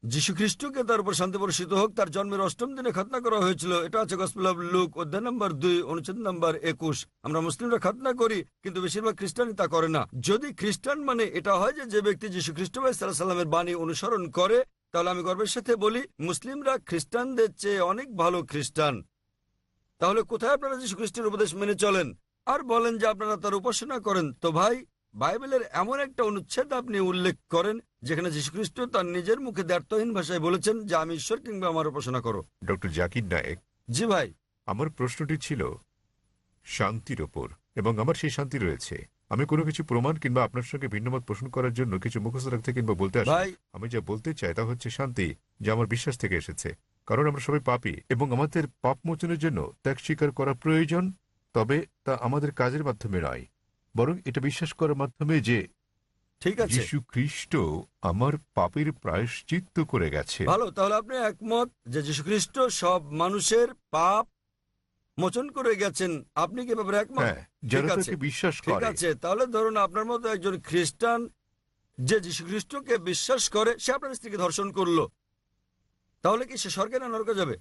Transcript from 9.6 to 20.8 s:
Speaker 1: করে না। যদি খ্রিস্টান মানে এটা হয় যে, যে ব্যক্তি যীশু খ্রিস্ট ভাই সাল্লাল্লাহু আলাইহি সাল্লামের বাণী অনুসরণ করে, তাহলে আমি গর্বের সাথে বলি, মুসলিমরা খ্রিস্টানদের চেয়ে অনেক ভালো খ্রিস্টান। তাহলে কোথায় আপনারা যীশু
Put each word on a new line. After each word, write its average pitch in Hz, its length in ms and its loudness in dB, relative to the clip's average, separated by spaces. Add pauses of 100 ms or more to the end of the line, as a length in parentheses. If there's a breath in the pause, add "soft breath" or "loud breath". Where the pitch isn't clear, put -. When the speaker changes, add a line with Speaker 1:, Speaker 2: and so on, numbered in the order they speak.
Speaker 1:
করে 165 200 4
না। 151 200 2 (120)
যদি 233 340 0
খ্রিস্টান 269 500 -2
মানে 247 200 2
এটা 190 320 2
হয় 208 180 4
যে, 294 120 -8
যে 208 160 2
ব্যক্তি 208 280 0
যীশু 170 240 -4
খ্রিস্ট 185 260 -4
ভাই 262 140 2
সাল্লাল্লাহু - 100 -4
আলাইহি 190 140 -2
সাল্লামের 175 300 0
বাণী 175 260 2
অনুসরণ 175 580 -2
করে, 202 320 4 (280)
তাহলে 170 180 0
আমি 180 140 -2
গর্বের 185 240 0
সাথে 233 280 0
বলি, 214 280 2 (160)
মুসলিমরা 262 580 -2
খ্রিস্টানদের 226 760 0
চেয়ে 202 260 0
অনেক 208 360 0
ভালো 175 280 2
খ্রিস্টান। 139 600 -2 (920)
তাহলে 202 240 2
কোথায় 226 320 0
আপনারা 269 240 -2
যীশু 226 180 -6